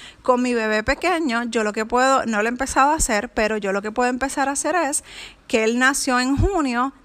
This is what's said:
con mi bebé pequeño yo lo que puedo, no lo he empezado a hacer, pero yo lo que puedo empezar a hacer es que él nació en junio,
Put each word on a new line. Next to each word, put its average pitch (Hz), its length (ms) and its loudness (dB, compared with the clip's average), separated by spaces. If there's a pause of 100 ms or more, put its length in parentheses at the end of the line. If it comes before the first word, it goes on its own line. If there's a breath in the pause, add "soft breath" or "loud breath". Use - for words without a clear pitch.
(220 loud breath)
con 247 200 2
mi 247 120 0
bebé 214 300 0
pequeño 285 640 0
yo 226 180 -2
lo 208 100 -2
que 220 120 -2
puedo, 254 400 2
no 220 160 0
lo 220 60 0
he - 20 -2
empezado 269 420 2
a 320 40 2
hacer, 233 340 -2
pero 214 280 0
yo 196 160 -2
lo 202 80 -2
que 214 100 -8
puedo 247 180 0
empezar 269 380 -2
a 277 60 -2
hacer 302 220 -2
es 320 280 -2 (440 loud breath)
que 220 180 0
él 233 140 0
nació 262 380 2
en 262 200 0
junio, 277 560 0 (120)